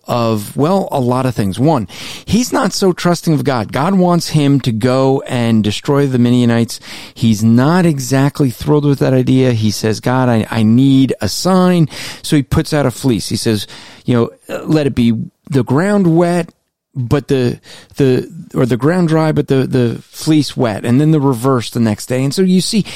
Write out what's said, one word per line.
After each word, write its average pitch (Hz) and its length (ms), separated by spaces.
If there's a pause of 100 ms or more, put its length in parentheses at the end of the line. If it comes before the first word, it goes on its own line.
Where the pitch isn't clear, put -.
of, 113 520
well, 185 360
a 143 80
lot 127 260
of 127 80
things. 101 260
One, 131 280 (380)
he's 240 280
not 254 200
so 185 200
trusting 175 400
of 135 100
God. 123 280
God 160 240
wants 175 320
him 143 320
to 123 120
go 131 500
and 117 420
destroy 139 420
the 127 140
Midianites. 120 600 (360)
He's 110 280
not 139 440
exactly 135 640
thrilled 147 340
with 139 140
that 139 140
idea. 127 400
He 110 180
says, 110 280
"God, 127 300
I, 113 220
I 117 100
need 131 600
a 104 60
sign." 180 600 (340)
So - 140
he 143 80
puts - 280
out 147 140
a 127 60
fleece. 117 380
He - 80
says, 107 280 (400)
you 127 80
know, 120 160 (340)
"Let 156 220
it 131 80
be 117 260 (300)
the 131 140
ground 175 520
wet, 175 380 (420)
but 131 320
the, 127 320 (380)
the, 135 340 (220)
or 131 120
the 120 120
ground 165 320
dry, 156 240
but 143 160
the, 135 180
the 120 340
fleece - 540
wet," 117 300
and 120 160
then 156 100
the 156 80
reverse 131 520
the - 100
next 107 240
day. 127 180
And 139 100
so 196 80
you 185 200
see, 208 240 (100)